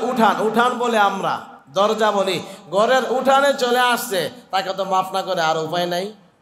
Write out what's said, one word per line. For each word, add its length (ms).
উঠান, 460
উঠান 320
বলে 180
আমরা 580
দরজা 420
বলি, 300
ঘরের 380
উঠানে 440
চলে 260
আসছে। 500
তাকে 220
তো 120
মাফ 280
না 80
করে 200
আর 160
উপায় 280
নাই 280